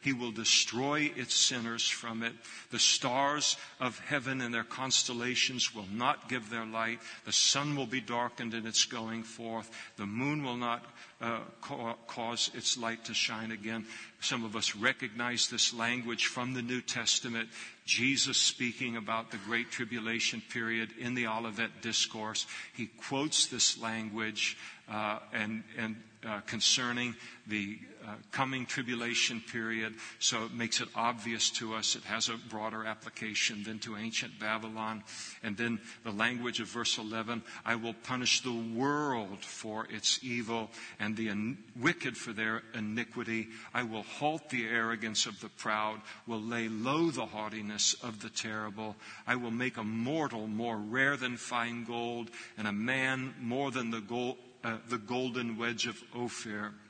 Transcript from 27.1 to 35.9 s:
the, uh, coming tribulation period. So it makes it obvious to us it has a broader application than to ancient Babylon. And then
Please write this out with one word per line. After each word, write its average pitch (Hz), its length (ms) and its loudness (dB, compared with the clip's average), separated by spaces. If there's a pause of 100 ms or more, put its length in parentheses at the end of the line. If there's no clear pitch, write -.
the, 107 320 -2 (260)
uh, 104 80 -10 (200)
coming 131 340 0
tribulation 120 720 0
period. 113 540 -2 (240)
So 113 260 2
it 113 80 -6
makes 117 280 2
it 117 140 -2
obvious 113 580 2
to 110 220 -2
us 107 220 2
it 113 80 -8
has 110 240 0
a 113 80 0
broader 110 480 -4
application 110 800 -2
than 107 180 -6
to 110 160 -6
ancient 113 420 -4
Babylon. 110 640 -2 (400)
And 104 140 -2
then 117 240 2 (240)